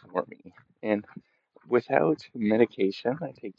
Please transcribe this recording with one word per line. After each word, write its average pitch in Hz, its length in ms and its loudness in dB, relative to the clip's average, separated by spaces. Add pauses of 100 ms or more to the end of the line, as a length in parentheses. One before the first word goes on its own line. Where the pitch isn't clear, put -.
for 90 280 -4
me. - 240 -20 (300)
And 104 220 0 (640)
without 139 680 2
medication, 110 880 0
I 135 160 -8
take 101 200 -12